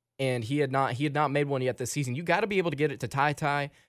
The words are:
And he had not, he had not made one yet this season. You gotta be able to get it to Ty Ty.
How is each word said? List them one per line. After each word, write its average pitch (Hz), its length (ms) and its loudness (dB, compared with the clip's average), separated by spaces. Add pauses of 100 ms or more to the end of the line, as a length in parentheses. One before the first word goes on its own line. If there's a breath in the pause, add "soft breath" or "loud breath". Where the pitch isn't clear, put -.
(200)
And 127 240 0
he 139 160 -2
had 143 120 0
not, 135 220 2
he 131 120 -2
had 147 80 -2
not 147 180 2
made 143 160 2
one 139 140 0
yet 127 160 0
this 123 140 -4
season. 127 240 -2
You 165 80 -6
gotta 185 240 2
be 202 100 0
able 175 120 2
to 147 80 -4
get 147 140 2
it - 80 -10
to 123 80 -4
Ty 143 260 2
Ty. 143 380 -2 (180 soft breath)